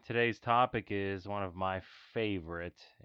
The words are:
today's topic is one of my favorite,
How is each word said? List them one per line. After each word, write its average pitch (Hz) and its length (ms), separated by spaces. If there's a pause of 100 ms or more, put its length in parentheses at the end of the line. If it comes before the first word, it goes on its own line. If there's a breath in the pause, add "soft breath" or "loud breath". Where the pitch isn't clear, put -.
today's 117 340
topic 120 500
is 98 380
one 101 160
of 90 120
my 95 260 (320)
favorite, 87 640 (280)